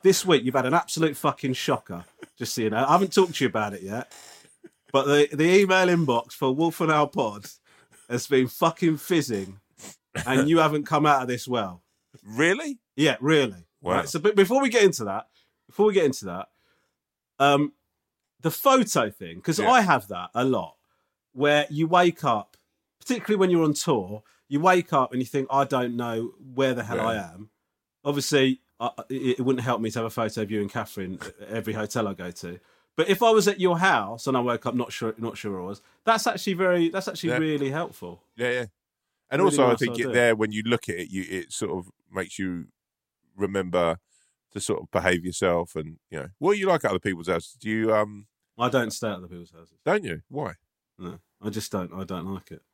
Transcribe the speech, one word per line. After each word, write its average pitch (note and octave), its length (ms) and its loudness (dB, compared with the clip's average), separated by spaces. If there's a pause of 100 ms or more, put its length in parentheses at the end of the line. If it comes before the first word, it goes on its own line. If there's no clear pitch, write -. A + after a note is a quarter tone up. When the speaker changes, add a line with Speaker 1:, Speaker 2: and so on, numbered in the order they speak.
Speaker 1:
this F#3+ 240 4
week D#3 180 4
you've B2+ 120 -2
had B2+ 100 2
an C3 80 0
absolute D#3+ 440 0
fucking C3+ 360 -2
shocker. F#2 520 -6 (320)
Just - 180 -8
so B2 60 -4
you A2 100 0
know, A2+ 160 0
I G3+ 60 4
haven't F#3 200 2
talked F3+ 220 2
to - 80 -2
you B2 60 2
about G#2+ 240 -4
it F#2 100 -14
yet, G#2 280 -10 (800)
but C3+ 140 2
the, D3 280 4
the D3+ 100 0 (160)
email F#3 280 4
inbox D3+ 440 2
for C3 240 0
Wolf D#3+ 260 0
and D#3+ 100 0
Owl D3+ 160 4
Pod G#2+ 380 -4 (640)
has B2 160 -4
been C3 220 4
fucking D#3+ 500 0
fizzing, G#2 600 -4 (680)
and C3+ 240 2
you E3 100 6
haven't D3+ 260 2
come D3+ 200 2
out C#3+ 180 4
of B2 40 -6
this B2 200 -6
well. G2+ 360 -4 (420)
Speaker 2:
Really? F3+ 540 -2 (160)
Speaker 1:
Yeah, C#3 240 2
really. B2+ 460 0 (160)
Speaker 2:
Wow. E3+ 140 0
Speaker 1:
Right, F#3 120 0
so, F3+ 100 -6
but G3+ 200 2
before G3+ 240 4
we C4+ 80 0
get A3 140 4
into D#3+ 200 4
that, G2+ 240 -6 (400)
before G#3 200 2
we G#3 60 2
get F#3 120 4
into - 200 -2
that, F#2 220 -8 (880)
um, C#3+ 360 4 (680)
the E3 120 -2
photo G#3 580 2
thing, F2 320 -14
'cause E3+ 180 -4
Speaker 2:
Yeah. G#3 100 2
Speaker 1:
I B3+ 120 6
have C#3 260 2
that F2+ 260 -10
a B2 120 0
lot, G#2 320 -2 (560)
where D3 360 2
you D3+ 180 -2
wake F3 360 2
up, A2+ 320 -2 (440)
particularly G#3+ 380 -2
when F#3+ 120 4
you're E3+ 140 4
on D3+ 100 2
tour, G#2+ 500 -2 (240)
you C#3+ 120 -2
wake F3+ 340 2
up D#3+ 180 2
and B2 100 -4
you B2 40 -4
think, C3+ 260 -4
"I C#3 140 2
don't B2 320 -2
know A#2 420 -6
where C3 340 -2
the A#2 100 -4
hell A2+ 180 -4
I A2+ 140 0
Speaker 2:
Yeah. F2 180 -8
Speaker 1:
am." G#2 160 -20 (560)
Obviously, C#3 560 0 (180)
I, A#2+ 180 -4
I, - 120 -14
it, B2+ 300 -2
it - 20 -2
wouldn't B2+ 240 0
help A#2+ 160 -2
me A2+ 100 -4
to A#2+ 80 -6
have A2+ 60 -4
a A2+ 40 -6
photo A2 340 -4
of G2+ 80 -8
you G#2+ 100 -2
and G2+ 100 -4
Catherine F#2+ 480 -10 (220)
at G#2 80 -20
every A2 240 -6
hotel G#2+ 340 -4
I G2 60 -6
go F2+ 180 -12
to. F2 280 -14 (360)
But E3 140 0
if G3 140 2
I A3+ 80 6
was G#3 160 4
at G3 120 -2
your F3+ 200 2
house A#2+ 480 0
and C3 100 0
I - 20 0
woke A#2+ 280 -2
up B2 80 -4
not A#2+ 180 -4
sure, A2 240 -6
not A2+ 200 -8
sure G#2+ 160 -8
where F#2 80 -10
I F2+ 40 -10
was, G2 160 -12 (240)
that's A3 220 2
actually G3+ 260 -4
very, F3 360 2
that's F#3 180 -6
actually F3 240 -6
Speaker 2:
Yeah. B2 80 0
Speaker 1:
really D3 320 -2
helpful. A2+ 520 -10 (120)
Speaker 2:
Yeah, B2 160 -2
yeah. B2 140 -4 (680)
And C#3+ 100 0
Speaker 1:
Really F#3+ 40 4
Speaker 2:
also, D3 200 4
I B2 40 6
Speaker 1:
nice A#2 100 2
Speaker 2:
think B2 200 0
it, - 40 -2
Speaker 1:
idea. C3 100 -4
Speaker 2:
there, A#2 220 6
when G#2+ 160 -2
you G#2+ 120 -6
look A#2 240 -2
at G2 80 -6
it, F2 140 -10
you, F#2 180 -8
it F#2 240 -8
sort G2 200 -6
of F#2 180 -8 (220)
makes F#2+ 260 -8
you F2+ 300 -6 (680)
remember F2+ 600 0 (540)
to G#2 80 -10
sort - 220 -4
of - 100 -20
behave F2+ 340 2
yourself. F2 500 -2
And, D#2+ 220 -10 (140)
you D#2+ 80 -10
know, C#2 80 -10 (100)
what E3+ 140 0
are G#3 40 4
you F#3+ 120 -4
like F3 180 2
at G#2 60 2
other F#2 80 0
people's E2+ 280 -6
houses? F2 320 -4
Do G#2+ 100 -10
you, A2 260 0
um G#2 320 -2 (320)
Speaker 1:
I B2 100 0
don't A#2+ 220 0
stay - 180 -8
at G2 80 -8
other F2+ 100 -18
people's F2 240 -18
houses. E2 320 -20
Speaker 2:
Don't G3 200 0
you? F2 240 -8
Why? B2+ 260 -8 (460)
Speaker 1:
No, F2 200 -14 (220)
I G#2 80 -6
just G#2 220 -8
don't. F2+ 220 -6
I F#2+ 100 -10
don't F2+ 280 -10
like F#2 200 -12
it. D2 100 -20 (120)